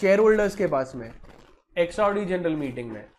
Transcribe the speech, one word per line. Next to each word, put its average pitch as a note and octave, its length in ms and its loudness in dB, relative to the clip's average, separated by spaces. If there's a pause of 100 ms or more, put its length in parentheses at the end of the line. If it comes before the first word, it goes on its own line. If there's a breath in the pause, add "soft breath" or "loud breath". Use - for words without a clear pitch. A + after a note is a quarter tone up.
शेयर G3 180 4
होल्डर्स G#3+ 360 4
के F#3 120 -2
पास C3+ 280 -2
में, A2+ 160 -14 (680)
एक्स्ट्राऑर्डिनरी G3+ 520 0
जनरल F3 260 -2
मीटिंग B2 360 -6
में। G#2+ 280 -14